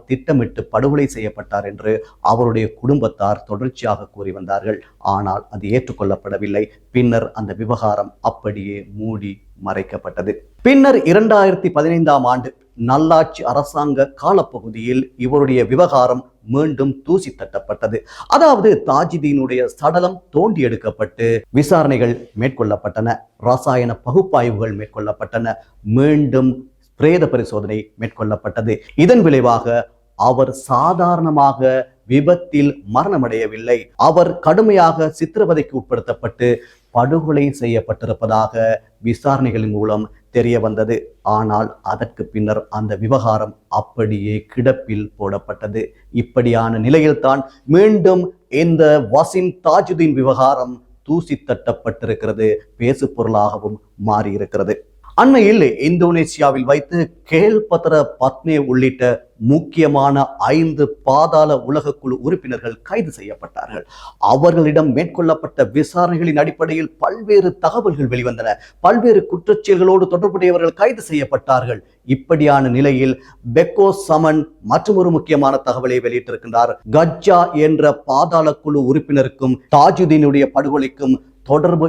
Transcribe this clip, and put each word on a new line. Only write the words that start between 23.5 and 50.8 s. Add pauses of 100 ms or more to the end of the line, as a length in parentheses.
பகுப்பாய்வுகள்
மேற்கொள்ளப்பட்டன, (420)
மீண்டும் (480)
பிரேத
பரிசோதனை (220)
மேற்கொள்ளப்பட்டது. (300)
இதன்
விளைவாக (520)
அவர் (160)
சாதாரணமாக (500)
விபத்தில் (240)
மரணமடையவில்லை. (320)
அவர் (140)
கடுமையாக
சித்திரவதைக்கு
உட்படுத்தப்பட்டு (460)
படுகொலை (160)
செய்யப்பட்டிருப்பதாக (420)
விசாரணைகளின்
மூலம் (260)
தெரிய
வந்தது. (380)
ஆனால் (220)
அதற்கு (100)
பின்னர் (160)
அந்த
விவகாரம் (240)
அப்படியே (160)
கிடப்பில்
போடப்பட்டது. (380)
இப்படியான
நிலையில்தான் (220)
மீண்டும் (380)
இந்த (320)
வசீம் (160)
தாஜுதீன்
விவகாரம் (240)